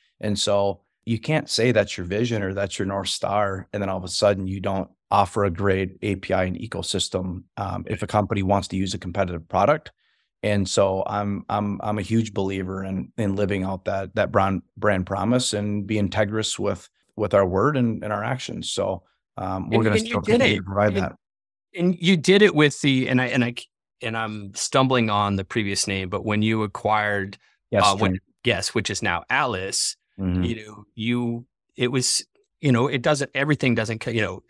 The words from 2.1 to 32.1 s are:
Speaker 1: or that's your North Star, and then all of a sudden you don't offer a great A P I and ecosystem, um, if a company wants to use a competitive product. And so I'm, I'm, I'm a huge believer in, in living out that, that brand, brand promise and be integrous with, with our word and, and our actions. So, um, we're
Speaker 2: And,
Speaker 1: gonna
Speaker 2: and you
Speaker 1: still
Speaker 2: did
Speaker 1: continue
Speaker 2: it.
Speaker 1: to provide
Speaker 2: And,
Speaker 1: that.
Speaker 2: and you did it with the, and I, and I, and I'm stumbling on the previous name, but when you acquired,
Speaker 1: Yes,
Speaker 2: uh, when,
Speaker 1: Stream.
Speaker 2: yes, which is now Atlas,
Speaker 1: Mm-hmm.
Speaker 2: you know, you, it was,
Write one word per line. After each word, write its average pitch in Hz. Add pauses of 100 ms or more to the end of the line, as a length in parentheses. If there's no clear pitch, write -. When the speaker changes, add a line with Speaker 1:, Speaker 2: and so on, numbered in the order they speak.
Speaker 1:
or 95
that's 98
your 98
North 98
Star, 98
and 101
then 95
all 95
of 90
a 90
sudden 98
you 95
don't 95 (220)
offer 101
a 98
great 92
A 98
P 95
I 92
and 92
ecosystem, 92 (160)
um, 98
if -
a 107
company 101
wants 98
to -
use 95
a 104
competitive 90
product. 113 (540)
And 101
so 95
I'm, 101
I'm, 101
I'm 107
a 104
huge 110
believer 95
in, 95
in 98
living 98
out 95
that, 98
that 101
brand, 98 (140)
brand 98
promise 107
and 104
be 107
integrous 107
with, 101 (260)
with 104
our 98
word 101
and, 117
and 104
our 104
actions. -
So, 98 (320)
um, 95
we're 113
Speaker 2:
And, 113
Speaker 1:
gonna 107
Speaker 2:
and 110
you 220
Speaker 1:
still 233
Speaker 2:
did 214
Speaker 1:
continue 240
Speaker 2:
it. 190
Speaker 1:
to -
provide 202
Speaker 2:
And, 196
Speaker 1:
that. 190 (640)
Speaker 2:
and 180
you 180
did 185
it 202
with 147
the, 131
and 127
I, 127
and 123
I, 120 (460)
and 113
I'm 107
stumbling 127
on 101
the 95
previous 98
name, 95
but 101
when 107
you 110
acquired, 104 (320)
Speaker 1:
Yes, 104
Speaker 2:
uh, 98
when, 104
Speaker 1:
Stream. 92 (220)
Speaker 2:
yes, 107
which 107
is 98
now 87
Atlas, 110 (240)
Speaker 1:
Mm-hmm. 90
Speaker 2:
you 110
know, 104 (100)
you, 117 (280)
it 123
was, 127 (360)